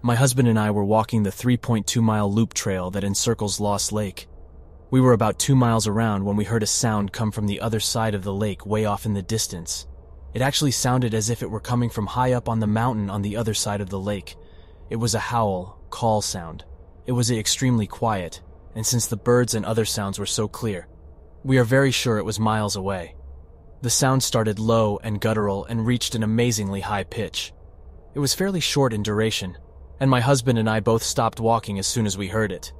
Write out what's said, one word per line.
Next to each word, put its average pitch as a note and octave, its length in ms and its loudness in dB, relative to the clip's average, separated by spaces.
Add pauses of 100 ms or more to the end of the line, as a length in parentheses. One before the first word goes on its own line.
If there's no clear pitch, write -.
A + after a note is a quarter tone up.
My A#2+ 140 2
husband B2 340 4
and A2 100 4
I G#2+ 120 2
were G2+ 140 0
walking A2 380 2
the G2 100 0
three B2 240 2
point A2+ 300 0
two - 140 0
mile G#2+ 320 2
loop A2 220 2
trail F#2 380 -2
that G2 120 -2
encircles G2+ 560 0
Lost G#2 320 -2
Lake. G#2 360 -4 (640)
We C3 100 4
were B2+ 120 8
about G#2+ 260 2
two C#3 180 4
miles A2+ 300 4
around G#2 380 0
when G2+ 120 0
we G#2 80 2
heard A2 180 0
a G#2 40 -2
sound G#2 460 0
come G#2+ 180 -2
from G#2 160 -2
the G2+ 140 -2
other A2 200 -2
side A2+ 340 -2
of G2 80 -4
the G2+ 100 -4
lake G2+ 320 -4
way G#2+ 220 0
off G#2 200 -2
in G#2+ 60 0
the G2+ 100 -2
distance. F2+ 640 -4 (480)
It A#2 60 -2
actually C#3+ 300 2
sounded B2 440 0
as A2 160 0
if A#2 120 -2
it A2+ 80 -6
were G#2 100 -6
coming A#2+ 300 0
from G#2+ 160 -4
high B2+ 260 0
up A#2+ 160 0
on A2+ 120 0
the G#2+ 60 0
mountain G#2+ 440 0
on G2+ 120 -2
the G2+ 140 -4
other A2 180 -2
side G2+ 260 -2
of F#2+ 100 -6
the G2 80 -4
lake. G2 380 -6 (520)
It A2+ 80 -6
was A#2 180 0
a A2+ 40 0
howl, G2+ 720 -2
call G#2+ 320 0
sound. E2 420 -8 (400)
It B2+ 80 -4
was A#2+ 180 2
extremely A2+ 560 2
quiet, G2 540 -4 (360)
and A2 100 -4
since A#2 220 0
the A2+ 80 -4
birds A#2+ 380 2
and G#2+ 120 -2
other A2 180 0
sounds G2 340 -4
were G2+ 80 -4
so G#2+ 220 -2
clear, G2+ 380 -6 (560)
we C3 160 4
are B2 60 8
very C3+ 260 4
sure A#2+ 260 0
it G2+ 80 -2
was G#2 160 -4
miles G#2+ 360 2
away. F#2+ 380 -4 (680)
The A#2+ 80 0
sound C3 320 4
started A2 360 0
low A2 440 2
and G#2+ 180 -4
guttural G#2 460 0
and A2+ 200 -2
reached B2 280 0
an A2+ 80 0
amazingly G#2+ 580 0
high G2 240 -4
pitch. - 480 -6 (600)
It C#3+ 60 -4
was C#3 140 2
fairly F#3+ 260 -2
short C3+ 340 2
in G#2 80 -2
duration, G#2 560 -2 (420)
and C3+ 100 4
my B2 100 4
husband B2 380 4
and A2 120 2
I A2 100 2
both A2+ 220 2
stopped - 380 -2
walking A2+ 380 2
as F#2+ 80 -2
soon A2+ 200 0
as F#2+ 100 -2
we G2 120 -4
heard G#2 240 0
it. - 280 -10